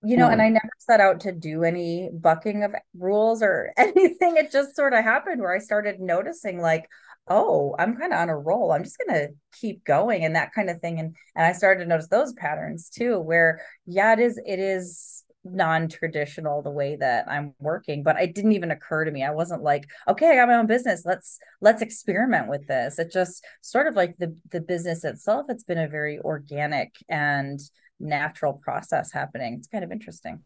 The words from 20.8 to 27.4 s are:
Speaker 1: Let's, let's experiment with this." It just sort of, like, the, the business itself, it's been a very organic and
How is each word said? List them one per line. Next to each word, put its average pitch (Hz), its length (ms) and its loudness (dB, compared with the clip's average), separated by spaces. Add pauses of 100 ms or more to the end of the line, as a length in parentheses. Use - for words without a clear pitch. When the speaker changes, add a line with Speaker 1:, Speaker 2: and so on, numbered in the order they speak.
Speaker 1:
Let's, 185 320 -4 (240)
let's 226 220 6
experiment 202 640 -2
with 143 180 -6
this." 131 320 -2
It 170 140 -4
just 180 340 -4 (160)
sort 269 240 0
of, 285 100 -2
like, 175 220 0
the, 165 180 -6 (140)
the 175 120 -6
business 170 420 -4
itself, 214 460 -2
it's 240 140 -8
been 170 140 -4
a 160 100 -2
very 151 300 -6
organic 147 800 -4 (120)
and 143 520 -2 (440)